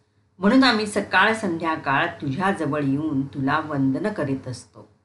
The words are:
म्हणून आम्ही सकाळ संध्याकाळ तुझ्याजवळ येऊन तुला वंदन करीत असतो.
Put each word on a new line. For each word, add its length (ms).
म्हणून 260
आम्ही 240
सकाळ 460
संध्याकाळ 760
तुझ्याजवळ 760
येऊन 440
तुला 320
वंदन 540
करीत 340
असतो. 460